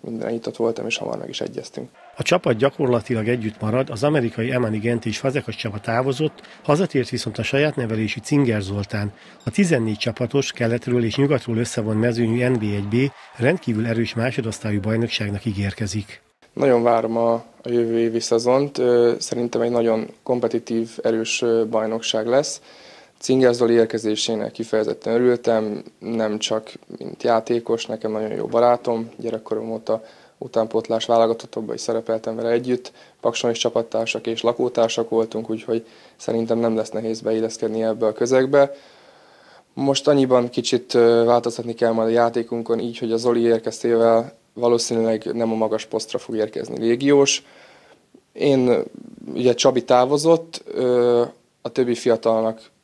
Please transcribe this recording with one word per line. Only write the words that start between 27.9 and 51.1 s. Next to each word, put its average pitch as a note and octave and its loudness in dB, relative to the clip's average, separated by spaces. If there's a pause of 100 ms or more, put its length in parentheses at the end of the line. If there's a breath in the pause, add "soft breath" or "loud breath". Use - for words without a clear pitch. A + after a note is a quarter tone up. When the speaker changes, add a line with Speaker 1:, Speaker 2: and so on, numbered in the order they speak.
Speaker 1:
nagyon G#2+ -4
jó G#2+ -6
barátom, A#2 0
gyerekkorom A2+ -6
óta A2+ -4 (340 loud breath)
utánpótlás A2+ -2
válogatottokban A2+ 0
is A2+ -10
szerepeltem A2+ -4
vele A#2 -2
együtt, B2 0 (280 loud breath)
Pakson A#2 -2
is A#2 -2
csapattársak A2+ -2
és A2+ -4
lakótársak A#2 0
voltunk, A2+ -2
úgyhogy A2+ -4 (300 loud breath)
szerintem A2+ -2
nem A#2 0
lesz A2 -4
nehéz A2+ -6
beilleszkedni A2 -2
ebbe A2 0
a G#2+ 2
közegbe. C3 4 (1000 loud breath)
Most C3+ 0
annyiban B2+ 4
kicsit, A#2+ -2
ö, A#2 6
változtatni A#2 0
kell A#2 2
majd A2+ 0
a A2+ 0
játékunkon, A#2 0
így, A#2 -6
hogy A2+ -2
a A2+ 0
Zoli A#2+ 2
érkeztével A2+ 2 (220)
valószínűleg A#2 0
nem A2+ -2
a A2 -2
magas A2 -2
posztra - -6
fog - -8
érkezni A2 -4
légiós. C3+ 4 (880 loud breath)
Én, C3 2 (520)
ugye B2 4
Csabi B2+ 2
távozott, D3+ 2 (120)
ö, A#2+ 4 (400)